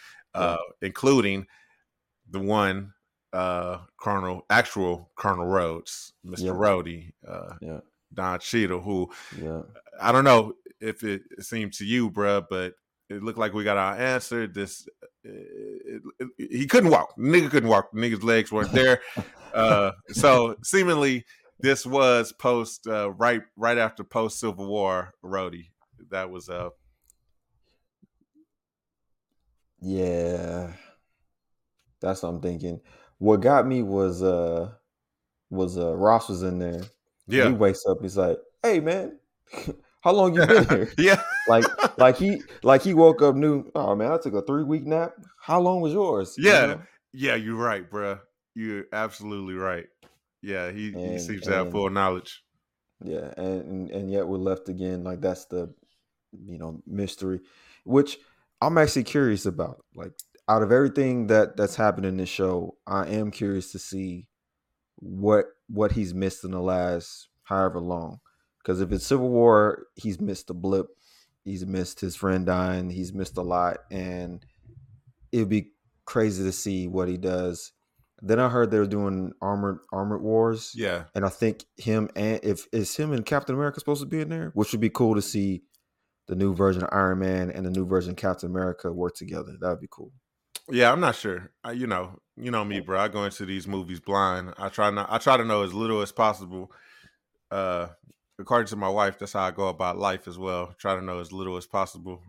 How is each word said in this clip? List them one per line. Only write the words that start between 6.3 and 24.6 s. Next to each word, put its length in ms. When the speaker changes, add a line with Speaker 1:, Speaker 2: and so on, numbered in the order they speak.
Speaker 2:
Yep. 100
Speaker 1:
Rhodey, 560
uh, 320
Speaker 2:
Yeah. 200
Speaker 1:
Don 280
Cheadle, 400
who 320
Speaker 2:
Yeah. 260
Speaker 1:
I 120
don't 120
know 300
if 240
it 180
seemed 300
to 100
you, 260
bruh, 380
but 260
it 120
looked 160
like 140
we 120
got 120
our 200
answer. 500
This, 420
it, 800
it, 200
it, 140
he 140
couldn't 240
walk. 280
Nigga 320
couldn't 180
walk. 240
Nigga's 320
legs 280
weren't 200
there. 280
Speaker 2:
<laughs> 80
Speaker 1:
Uh, 380
so 560
seemingly 600
this 260
was 460
post, 560
uh, 240
right, 300
right 240
after 240
post 380
Civil 260